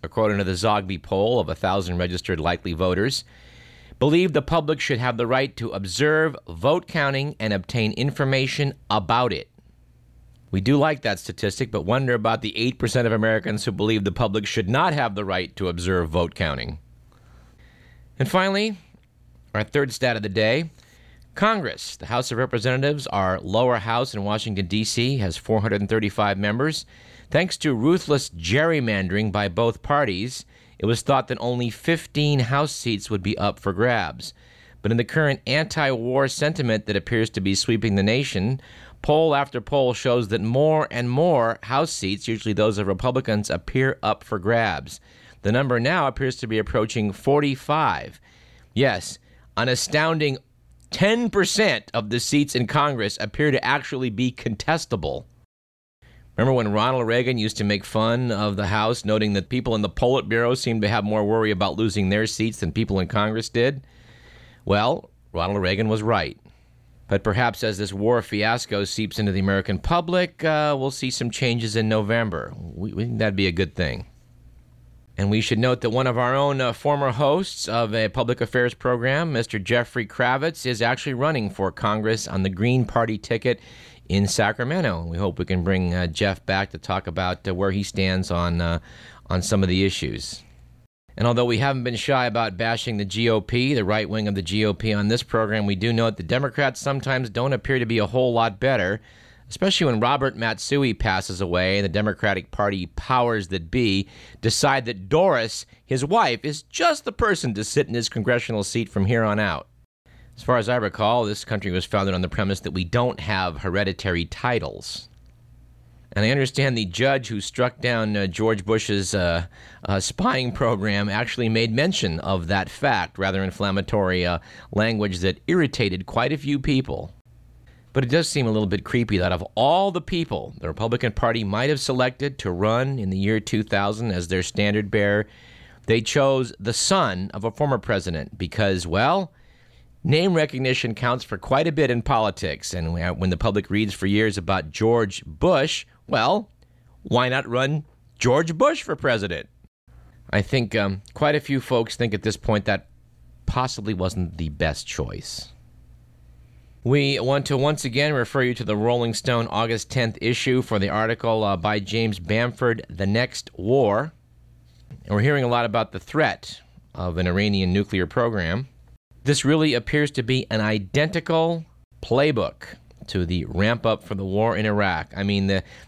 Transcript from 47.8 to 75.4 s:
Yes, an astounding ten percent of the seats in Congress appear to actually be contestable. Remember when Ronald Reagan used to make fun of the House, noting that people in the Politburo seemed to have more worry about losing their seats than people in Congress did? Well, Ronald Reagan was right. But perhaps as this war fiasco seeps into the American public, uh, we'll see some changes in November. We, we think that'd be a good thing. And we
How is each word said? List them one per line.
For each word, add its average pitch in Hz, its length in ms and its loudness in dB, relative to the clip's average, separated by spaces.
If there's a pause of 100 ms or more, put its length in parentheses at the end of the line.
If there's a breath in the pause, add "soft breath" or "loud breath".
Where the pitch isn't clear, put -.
Yes, 110 420 0 (400 soft breath)
an 120 100 2
astounding 151 720 0 (520)
ten 226 400 2
percent 175 640 2
of 107 160 -2
the 120 100 0
seats 143 360 2
in 123 120 0
Congress 139 520 0
appear 147 320 0
to 131 140 0
actually 131 440 -2
be 120 220 0
contestable. 104 920 -4 (1120 soft breath)
Remember 131 180 2
when 113 180 2
Ronald 120 360 2
Reagan 123 300 2
used 107 200 -2
to 107 60 -2
make 104 200 0
fun 117 480 0
of 101 260 0
the 101 100 0
House, 110 380 0
noting 107 280 2
that 98 160 0
people 123 260 -2
in 107 60 0
the 101 80 0
Politburo 120 680 0
seemed 113 240 -2
to 104 80 2
have 107 140 0
more 104 220 0
worry 110 260 2
about 92 260 0
losing 104 320 2
their 107 180 2
seats 110 320 -2
than 85 120 -2
people 101 280 0
in 87 80 0
Congress 107 420 -2
did? 135 380 0 (800 loud breath)
Well, 104 440 0 (240)
Ronald 92 280 0
Reagan 98 280 2
was 107 120 0
right. 104 380 0 (720 soft breath)
But 98 140 2
perhaps 113 400 0
as 107 140 -2
this 98 140 -4
war 110 300 2
fiasco 104 640 0
seeps - 340 -4
into 101 140 2
the 95 80 0
American 98 360 0
public, 175 640 0
uh, 151 360 2
we'll 135 100 -2
see 135 220 -4
some 120 200 -4
changes 117 440 -2
in 110 140 2
November. 110 680 0
We, 85 360 -8
we 107 100 -2
think 117 160 -4
that'd 107 160 0
be 98 120 4
a 92 40 2
good 85 240 -2
thing. 76 300 -4 (1080)
And 98 140 0
we 107 120 2